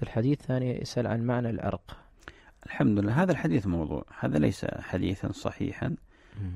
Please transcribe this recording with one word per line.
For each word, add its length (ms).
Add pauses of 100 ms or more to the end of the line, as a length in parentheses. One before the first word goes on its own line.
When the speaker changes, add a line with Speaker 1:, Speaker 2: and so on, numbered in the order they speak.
Speaker 1:
الحديث؟" 380
ثانيا 400
يسأل 260
عن 160
معنى 280
العرق. 460 (720)
Speaker 2:
الحمد 320
لله، 240
هذا 100
الحديث 340
موضوع، 380 (160)
هذا 180
ليس 260
حديثا 680
صحيحا 560 (520)
Speaker 1:
مم. 160